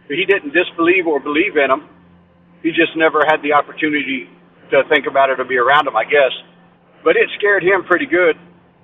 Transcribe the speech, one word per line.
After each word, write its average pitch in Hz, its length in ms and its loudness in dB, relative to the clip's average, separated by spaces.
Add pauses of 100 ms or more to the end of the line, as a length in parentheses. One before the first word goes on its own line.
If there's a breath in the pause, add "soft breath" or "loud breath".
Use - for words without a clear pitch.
he 160 160 -4
didn't 196 280 -2
disbelieve 170 560 0
or 147 100 0
believe 151 380 -4
in 139 120 0
'em. 143 200 -2 (720)
He 165 80 -2
just 156 240 -2
never 156 320 2
had 156 160 0
the 147 120 -2
opportunity 143 760 -4 (400)
to 139 140 4
think 151 220 0
about 139 240 2
it 127 100 -2
or 127 40 -2
be 127 140 -2
around 139 300 2
'em, 117 80 -4
I 113 80 0
guess. 139 280 2 (720)
But 170 120 2
it 233 200 2
scared 202 280 0
him 185 180 0
pretty 160 240 -2
good, 165 300 2 (480)